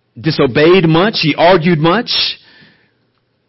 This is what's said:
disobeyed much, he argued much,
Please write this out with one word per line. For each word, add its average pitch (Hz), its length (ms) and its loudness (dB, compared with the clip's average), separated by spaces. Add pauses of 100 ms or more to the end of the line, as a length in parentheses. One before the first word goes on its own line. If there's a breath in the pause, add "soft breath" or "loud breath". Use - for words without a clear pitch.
(200)
disobeyed 151 680 0
much, 180 340 0
he 147 160 -2
argued 175 400 2
much, 175 600 -4 (1080 soft breath)